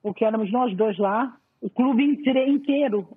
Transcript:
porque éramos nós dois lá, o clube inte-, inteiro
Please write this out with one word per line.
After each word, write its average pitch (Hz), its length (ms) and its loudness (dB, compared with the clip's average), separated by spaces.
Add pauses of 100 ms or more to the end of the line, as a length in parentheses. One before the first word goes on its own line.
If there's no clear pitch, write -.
porque 208 240 -2
éramos 214 260 0
nós 240 240 0
dois 208 220 0
lá, 214 400 -2 (240)
o 214 80 -8
clube 254 340 2
inte-, 277 460 0
inteiro 277 680 0